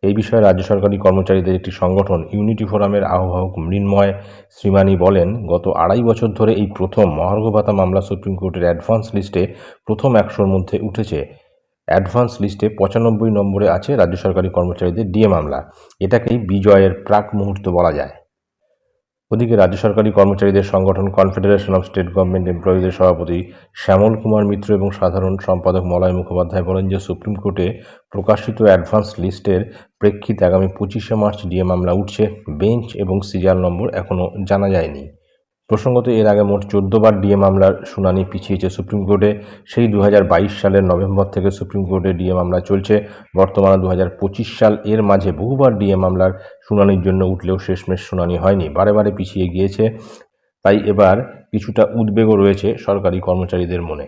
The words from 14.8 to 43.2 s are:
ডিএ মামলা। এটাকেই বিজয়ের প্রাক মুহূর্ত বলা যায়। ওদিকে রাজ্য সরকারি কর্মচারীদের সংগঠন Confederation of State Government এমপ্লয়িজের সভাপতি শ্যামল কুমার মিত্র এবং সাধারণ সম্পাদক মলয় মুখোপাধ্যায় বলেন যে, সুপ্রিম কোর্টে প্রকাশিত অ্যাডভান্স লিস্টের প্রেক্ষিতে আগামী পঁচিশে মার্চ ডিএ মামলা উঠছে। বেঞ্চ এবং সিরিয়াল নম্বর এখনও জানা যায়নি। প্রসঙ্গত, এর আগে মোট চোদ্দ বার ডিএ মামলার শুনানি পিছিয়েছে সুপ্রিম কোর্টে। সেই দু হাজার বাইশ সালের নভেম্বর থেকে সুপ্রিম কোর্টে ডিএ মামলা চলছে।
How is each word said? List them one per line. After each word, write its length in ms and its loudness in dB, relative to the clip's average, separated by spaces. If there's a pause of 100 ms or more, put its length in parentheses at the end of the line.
ডিএ 160 4
মামলা। 420 -2 (300)
এটাকেই 380 0
বিজয়ের 560 4 (120)
প্রাক 280 0
মুহূর্ত 340 -4
বলা 240 2
যায়। 180 -6 (1200)
ওদিকে 240 2
রাজ্য 200 4
সরকারি 340 2
কর্মচারীদের 520 4
সংগঠন 460 0
Confederation 640 2
of 80 4
State 280 -4
Government 400 0
এমপ্লয়িজের 420 0
সভাপতি 640 0 (240)
শ্যামল 380 2
কুমার 300 0
মিত্র 300 -2
এবং 160 -2
সাধারণ 500 -2
সম্পাদক 440 0
মলয় 280 0
মুখোপাধ্যায় 500 -4
বলেন 260 -2
যে, 100 -2
সুপ্রিম 360 -8
কোর্টে 480 -4 (280)
প্রকাশিত 520 -2
অ্যাডভান্স 560 4
লিস্টের 540 -2 (260)
প্রেক্ষিতে 460 0
আগামী 240 2 (100)
পঁচিশে 360 -6
মার্চ 320 -2
ডিএ 160 -2
মামলা 300 0
উঠছে। 580 -4
বেঞ্চ 460 -2
এবং 240 -2
সিরিয়াল 380 0
নম্বর 360 -4
এখনও 360 -4 (160)
জানা 220 0
যায়নি। 400 -4 (600)
প্রসঙ্গত, 400 0
এর 180 2
আগে 160 4
মোট 240 0
চোদ্দ 320 0
বার 220 4
ডিএ 160 2
মামলার 500 2
শুনানি 440 -2
পিছিয়েছে 400 -6
সুপ্রিম 360 -6
কোর্টে। 360 2 (240)
সেই 220 0
দু 120 0
হাজার 240 6
বাইশ 360 0
সালের 240 2
নভেম্বর 400 0
থেকে 260 -2
সুপ্রিম 340 -6
কোর্টে 280 -2
ডিএ 220 -2
মামলা 260 0
চলছে। 440 0 (320)